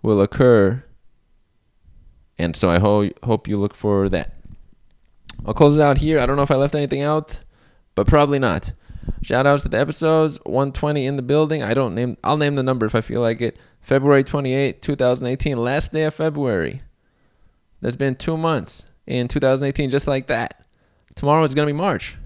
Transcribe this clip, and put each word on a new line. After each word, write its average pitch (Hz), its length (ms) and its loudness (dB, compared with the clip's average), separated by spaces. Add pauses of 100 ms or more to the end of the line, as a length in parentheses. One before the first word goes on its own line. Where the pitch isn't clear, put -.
will 107 200 4
occur. 117 640 4 (1500)
And 85 180 -4
so 92 140 2
I 85 80 4
ho-, 104 320 2 (120)
hope 113 240 -2
you 104 100 -2
look 101 180 -2
for 98 340 0
that. 92 260 -4 (1080)
I'll 107 100 -4
close 147 220 6
it 151 60 4
out 143 160 4
here. 151 200 2
I 123 80 0
don't 139 100 0
know 143 60 2
if 135 80 0
I 143 60 2
left 143 180 0
anything 139 280 -2
out, 151 380 -4 (540)
but 101 120 0
probably 143 320 4
not. 113 340 -2 (500)
Shout 131 240 2
outs 143 160 4
to - 60 -4
the - 100 -2
episodes. 156 680 0
One 135 280 -2
twenty 147 340 -2
in 139 100 -4
the 135 60 -4
building. 147 400 0
I 110 120 0
don't 123 200 0
name, 120 300 -4
I'll 151 140 0
name 143 180 0
the 135 60 0
number 127 240 0
if 107 80 -2
I 113 80 0
feel - 180 -4
like 113 200 -2
it. 117 160 -4 (240)
February 139 440 4
twenty-eighth, 139 560 -2
two 143 160 -4
thousand 127 300 0
eighteen. 131 320 -2
Last 127 340 -2
day 156 120 -2
of 156 100 -2
February. 131 680 -4 (1000)
That's 120 140 -4
been 135 200 -2
two 160 220 -4
months 160 480 -4 (200)
in 123 220 -4
two 139 120 -2
thousand 135 280 0
eighteen, 139 220 -2
just 139 180 -2
like 135 200 -2
that. 117 360 -6 (500)
Tomorrow 151 300 2
it's 135 100 0
gonna 147 120 2
be 147 80 -2
March. 160 520 -4